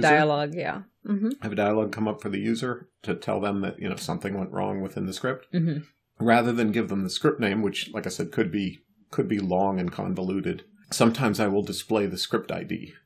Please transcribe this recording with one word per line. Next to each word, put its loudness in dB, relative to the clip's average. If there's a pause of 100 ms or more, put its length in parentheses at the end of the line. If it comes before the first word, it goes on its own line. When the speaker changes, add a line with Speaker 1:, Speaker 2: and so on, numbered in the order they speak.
Speaker 1:
a 6
dialogue, 2
yeah. -6 (240)
Mm-hmm. 0 (120)
Speaker 2:
have -4
a -4
dialogue 2
come -2
up -4
for -4
the -2
user -2 (140)
to -2
tell -2
them 0
that, -4
you -6
know, -4
something -4
went -4
wrong -2
within -4
the -4
script. -4
Speaker 1:
Mm-hmm. 2 (380)
Speaker 2:
Rather 6
than 2
give 2
them 0
the -2
script 2
name, 2
which, -2
like -4
I -4
said, -6
could 2
be, -2 (320)
could 0
be 2
long 2
and -2
convoluted, -2 (260)
sometimes 2
I 2
will 2
display 0
the -4
script -2
I -6
D. -8 (120)